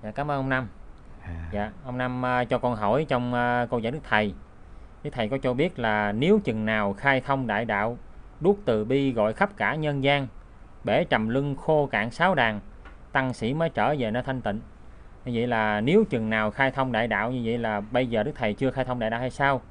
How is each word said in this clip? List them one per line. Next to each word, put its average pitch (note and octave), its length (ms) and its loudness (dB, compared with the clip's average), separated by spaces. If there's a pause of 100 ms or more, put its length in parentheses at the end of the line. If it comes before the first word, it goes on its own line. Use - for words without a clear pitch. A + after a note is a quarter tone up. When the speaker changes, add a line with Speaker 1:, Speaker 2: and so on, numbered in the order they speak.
Speaker 1:
Dạ, G#2+ 80 -8
cảm C#3+ 200 -4
ơn C#3+ 100 0
ông C3+ 80 -2
Năm. C3 200 -2 (540)
Speaker 2:
À. E2 300 -10
Speaker 1:
Dạ, G#2 200 -4 (120)
ông B2+ 140 -6
Năm, B2+ 280 -2
à, B2 180 2
cho A#2+ 140 0
con B2 180 0
hỏi A2 320 2
trong, B2 260 0
à, A#2+ 360 2
câu B2 100 0
giải A2+ 120 -2
Đức D#3 160 -6
Thầy. G#2+ 260 2 (720)
Đức D3 80 -4
Thầy A2+ 160 -2
có C3+ 140 -2
cho B2+ 120 2
biết D#3 240 0
là G#2+ 340 2
nếu D#3+ 320 4
chừng A2 200 -2
nào G#2+ 280 2
khai C3 280 2
thông C3+ 260 0
đại A2 180 0
đạo, A2 320 0 (440)
đuốc G3+ 240 4
từ G#2+ 200 2
bi C3+ 280 2
gọi A2 200 2
khắp - 240 2
cả A2 180 0
nhân D3 300 -2
gian, C#3 220 4 (580)
bể B2 200 2
trầm A2+ 240 2
luân C#3 280 0
khô D3+ 300 2
cạn A2 240 0
sáu F3+ 240 2
đàn, A2+ 260 2 (520)
tăng C3 200 2
sĩ A2+ 220 -2
mới E3 160 0
trở A#2+ 280 2
về A2+ 120 -2
nơi A#2+ 120 -2
thanh C3 180 -4
tịnh. G#2+ 200 -4 (640)
Như B2+ 100 -4
vậy A#2 120 0
là G#2+ 340 2
nếu F3 240 6
chừng A2 260 -2
nào G#2+ 200 2
khai C3+ 200 2
thông C3 220 -2
đại A2+ 160 2
đạo A2 240 0
như B2+ 120 -4
vậy A2+ 140 0
là G#2+ 220 0
bây B2+ 260 0
giờ A2+ 160 0
Đức C#3+ 120 -2
Thầy G#2+ 200 -2
chưa C3 160 0
khai C3 140 -2
thông B2 140 -4
đại A2 120 0
đạo A#2 100 -2
hay B2+ 100 -2
sao? C#3 300 2 (100)